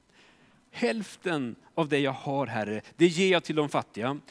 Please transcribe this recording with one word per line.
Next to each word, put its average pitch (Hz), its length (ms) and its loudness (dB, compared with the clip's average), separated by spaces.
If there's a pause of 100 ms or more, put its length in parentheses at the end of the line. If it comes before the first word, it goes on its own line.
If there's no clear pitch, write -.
(680)
"Hälften 185 840 -4 (180)
av 160 140 0
det 143 100 2
jag 139 140 2
har, 139 340 -4
Herre, 107 360 -4 (140)
det 165 100 6
ger 185 260 4
jag 170 120 4
till 156 120 -2
de 151 120 2
fattiga. 135 520 -4 (100)